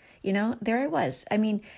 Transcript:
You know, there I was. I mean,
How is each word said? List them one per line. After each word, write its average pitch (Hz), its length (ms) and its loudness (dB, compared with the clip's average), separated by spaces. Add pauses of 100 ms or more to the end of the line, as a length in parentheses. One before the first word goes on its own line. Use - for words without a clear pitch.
(240)
You 190 100 0
know, 214 260 0
there 233 200 0
I 277 80 0
was. - 420 0
I 208 80 2
mean, 214 240 2 (160)